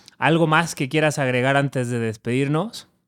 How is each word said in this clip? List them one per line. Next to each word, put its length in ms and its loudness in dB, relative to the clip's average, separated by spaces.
¿Algo 300 2
más 260 2
que 160 -4
quieras 300 0
agregar 380 2
antes 320 -2
de 100 -2
despedirnos? 880 -4